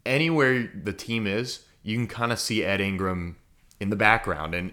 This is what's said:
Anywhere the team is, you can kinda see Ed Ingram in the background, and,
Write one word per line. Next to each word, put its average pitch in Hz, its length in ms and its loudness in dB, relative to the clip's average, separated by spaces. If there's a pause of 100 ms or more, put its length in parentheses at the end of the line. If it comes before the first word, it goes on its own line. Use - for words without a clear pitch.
Anywhere 131 680 2
the 98 200 -4
team 113 340 -2
is, 117 380 -4 (180)
you 107 120 -2
can 120 120 0
kinda 117 280 -2
see 110 280 0
Ed 98 180 0
Ingram 92 560 -2 (420)
in 98 100 -2
the 104 60 0
background, 98 600 2
and, 87 180 -4